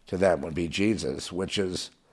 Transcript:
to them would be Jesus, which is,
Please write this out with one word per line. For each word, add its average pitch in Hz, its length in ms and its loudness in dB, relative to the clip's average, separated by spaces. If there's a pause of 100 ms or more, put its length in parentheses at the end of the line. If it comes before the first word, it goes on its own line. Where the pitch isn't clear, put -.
to 98 100 -2
them 87 240 4
would 78 140 -6
be 85 120 0
Jesus, 80 640 0
which 90 260 -4
is, 92 320 -2 (240)